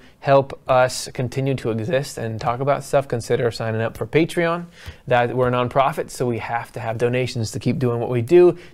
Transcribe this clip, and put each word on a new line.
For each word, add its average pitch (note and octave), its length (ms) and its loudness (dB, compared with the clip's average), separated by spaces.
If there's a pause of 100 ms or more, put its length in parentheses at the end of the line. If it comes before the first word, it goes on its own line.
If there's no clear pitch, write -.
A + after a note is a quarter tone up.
(200)
help C#3 480 2
us B2+ 460 2
continue C3+ 400 -2
to B2 160 -4
exist A#2 480 -2
and A2+ 200 -6
talk A#2+ 220 -4
about C3+ 240 0
stuff, - 240 0
consider A#2+ 420 0
signing A2 300 -4
up A2+ 160 -4
for A2+ 100 -6
Patreon. E3 580 0 (420)
That, A#2+ 280 2
we're B2+ 140 2
a - 20 2
nonprofit, C3 600 0
so - 160 -4
we A#2 140 -2
have A#2 320 -6
to B2 80 -10
have A2+ 180 -6
donations A#2+ 540 -2
to A#2+ 60 -8
keep B2 200 -2
doing A#2+ 220 0
what A#2 100 -4
we B2 100 0
do. F3 380 6 (160)